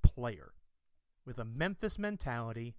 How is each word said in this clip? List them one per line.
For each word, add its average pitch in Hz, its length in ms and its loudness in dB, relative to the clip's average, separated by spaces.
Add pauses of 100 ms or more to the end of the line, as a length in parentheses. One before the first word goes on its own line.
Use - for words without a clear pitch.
player 117 520 4 (720)
with 123 120 -10
a 113 60 -6
Memphis 165 540 -4
mentality. 120 800 -6